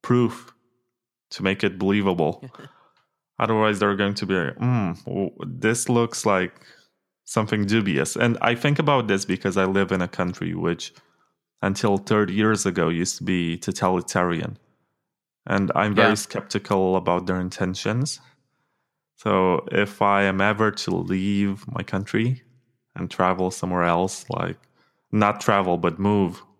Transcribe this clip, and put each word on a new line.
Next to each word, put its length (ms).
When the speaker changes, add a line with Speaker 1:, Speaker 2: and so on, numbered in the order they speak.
Speaker 1:
proof 520
to 120
make 200
it 140
believable. 640
Speaker 2:
<laughs> 440
Speaker 1:
Otherwise, 380
they're 180
going 200
to 100
be 80
like, 240
"Hmm, 360
w-, 300
this 420
looks 380
like 280
something 420
dubious." 480
And 260
I 140
think 240
about 280
this 160
because 320
I 100
live 260
in 100
a 60
country 480
which, 380
until 380
thirty 340
years 320
ago, 240
used 300
to 40
be 340
totalitarian. 1000
And 300
I'm 180
very 160
Speaker 2:
Yeah. 60
Speaker 1:
skeptical 800
about 320
their 120
intentions. 800
So 520
if 300
I 220
am 180
ever 300
to 200
leave 760
my 140
country 600
and 140
travel 400
somewhere 340
else, 460
like, 280
not 300
travel, 380
but 180
move 460